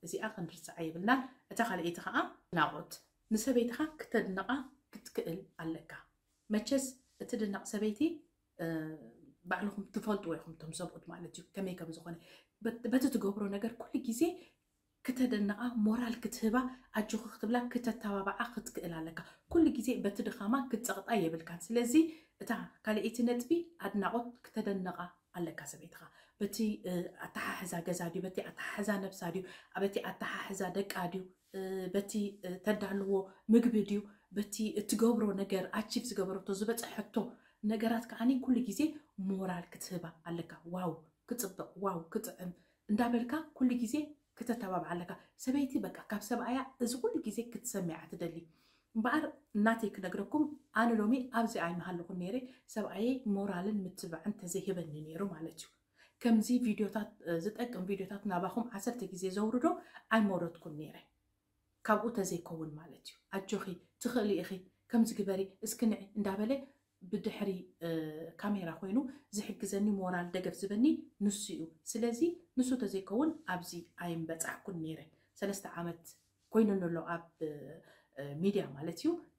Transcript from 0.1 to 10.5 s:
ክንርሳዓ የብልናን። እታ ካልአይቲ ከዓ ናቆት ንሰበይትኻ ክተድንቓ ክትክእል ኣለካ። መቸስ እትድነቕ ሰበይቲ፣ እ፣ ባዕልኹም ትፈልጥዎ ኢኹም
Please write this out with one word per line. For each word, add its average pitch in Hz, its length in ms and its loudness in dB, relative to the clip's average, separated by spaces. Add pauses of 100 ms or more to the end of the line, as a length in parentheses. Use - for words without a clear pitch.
ክንርሳዓ - 500 -10
የብልናን። 175 400 4 (280)
እታ - 140 -4
ካልአይቲ 175 360 0
ከዓ 208 180 -2 (360)
ናቆት 156 400 2 (380)
ንሰበይትኻ 240 480 2 (160)
ክተድንቓ 190 540 -2 (400)
ክትክእል - 520 -6 (160)
ኣለካ። 160 360 -6 (580)
መቸስ 240 340 2 (360)
እትድነቕ 202 460 -2
ሰበይቲ፣ 214 340 0 (580)
እ፣ 170 80 -2 (760)
ባዕልኹም 190 440 -4
ትፈልጥዎ 202 440 -2
ኢኹም 160 200 -8